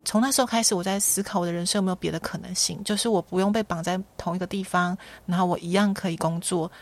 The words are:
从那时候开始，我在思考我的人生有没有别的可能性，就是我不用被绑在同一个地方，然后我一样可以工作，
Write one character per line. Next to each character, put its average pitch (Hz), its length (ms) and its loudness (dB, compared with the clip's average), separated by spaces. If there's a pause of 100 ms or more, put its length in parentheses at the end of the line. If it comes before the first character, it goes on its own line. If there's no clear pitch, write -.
从 214 180 2
那 269 100 2
时 - 80 2
候 254 60 6
开 226 160 0
始， 214 140 4
我 175 80 -2
在 190 160 0
思 202 240 0
考 202 160 -2
我 175 80 0
的 170 40 -2
人 170 140 -2
生 208 140 2
有 - 20 2
没 190 80 2
有 185 60 0
别 165 160 -4
的 165 80 -2
可 - 180 -6
能 - 160 -10
性， - 300 -2
就 208 120 -2
是 233 140 0
我 196 100 4
不 185 200 -2
用 196 120 4
被 214 120 2
绑 170 200 -4
在 185 160 0 (180)
同 170 180 -4
一 185 40 -2
个 180 60 -4
地 196 180 -4
方， 180 320 2 (300)
然 175 140 0
后 185 60 6
我 175 120 2
一 170 140 -6
样 196 200 4
可 190 180 -2
以 165 80 -2
工 165 240 0
作， 175 300 -2 (100)